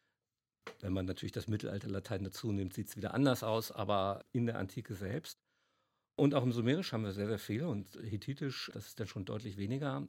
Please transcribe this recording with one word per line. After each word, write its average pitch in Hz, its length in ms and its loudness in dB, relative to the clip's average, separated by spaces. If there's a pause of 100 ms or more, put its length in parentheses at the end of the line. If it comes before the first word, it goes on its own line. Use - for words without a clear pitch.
(800)
Wenn 95 120 -2
man 92 120 2
natürlich 92 280 -4
das - 160 -6
Mittelalter-Latein 101 720 -2
dazu 101 300 -2
nimmt, 95 220 0
sieht's - 220 -6
wieder - 160 -4
anders 127 300 4
aus, 110 300 0
aber 101 580 2
in 120 160 2
der 113 120 0
Antike 104 360 -4
selbst. 101 420 -4 (800)
Und 143 180 8
auch 131 80 6
im 123 100 4
Sumerisch 123 400 4
haben 110 120 2
wir 98 80 0
sehr, 101 160 0
sehr 110 100 0
viel 110 260 -2
und 104 380 -4
Hethitisch, 127 720 -4
das 110 140 -10
ist - 120 -8
dann 107 60 -2
schon 101 180 -4
deutlich 107 320 -4
weniger, 135 520 0